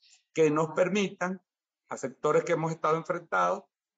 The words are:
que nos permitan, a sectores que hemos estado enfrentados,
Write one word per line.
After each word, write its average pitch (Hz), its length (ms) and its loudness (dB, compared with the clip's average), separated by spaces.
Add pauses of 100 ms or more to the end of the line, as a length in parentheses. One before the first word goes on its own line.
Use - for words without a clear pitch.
(340)
que 156 160 4
nos 156 220 0
permitan, 185 680 0 (480)
a 135 80 -8
sectores 151 480 0
que 180 80 0
hemos 160 180 -2
estado 160 240 0
enfrentados, 175 720 -2 (320)